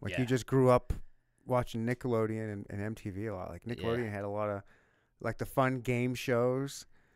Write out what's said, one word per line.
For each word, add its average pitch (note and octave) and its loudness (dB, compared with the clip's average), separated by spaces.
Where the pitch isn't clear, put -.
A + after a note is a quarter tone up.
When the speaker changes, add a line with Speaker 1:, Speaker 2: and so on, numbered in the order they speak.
Speaker 1:
Like, G2 -6
you F2 -4
Speaker 2:
Yeah. B2 0
Speaker 1:
just A#2+ 2
grew C3 6
up B2 4
watching A#2+ 0
Nickelodeon A2 0
and, G2+ -8
and G2+ -6
M G#2+ -4
T G#2+ -10
V G2 -6
a G#2 -6
lot. F2+ -8
Like, F2 -12
Speaker 2:
Yeah. A#2 -6
Speaker 1:
Nickelodeon A2+ -2
had G2+ -4
a G2+ -4
lot G#2 -2
of, G2+ -2
like, A2+ -4
the A#2 -4
fun C3 2
game B2 2
shows. B2+ 0